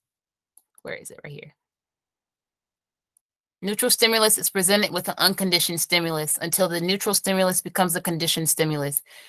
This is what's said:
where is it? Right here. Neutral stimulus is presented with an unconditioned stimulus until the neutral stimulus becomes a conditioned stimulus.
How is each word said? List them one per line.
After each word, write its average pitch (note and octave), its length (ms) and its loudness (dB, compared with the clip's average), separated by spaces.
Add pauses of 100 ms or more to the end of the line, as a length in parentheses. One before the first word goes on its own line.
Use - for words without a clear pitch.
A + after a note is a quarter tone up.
(840)
where - 120 -10
is - 160 -14
it? - 140 -20
Right D3 80 -16
here. - 220 -18 (2000)
Neutral G#3+ 280 0
stimulus A3+ 460 4
is - 140 -2
presented G3 420 2
with F3 160 -4
an E3+ 100 -2
unconditioned F3 600 0
stimulus E3 600 0
until E3+ 280 0
the E3+ 120 -2
neutral G3 340 0
stimulus F#3+ 480 2
becomes F3+ 340 0
a F3+ 40 -4
conditioned E3 480 -2
stimulus. D3 540 0 (260)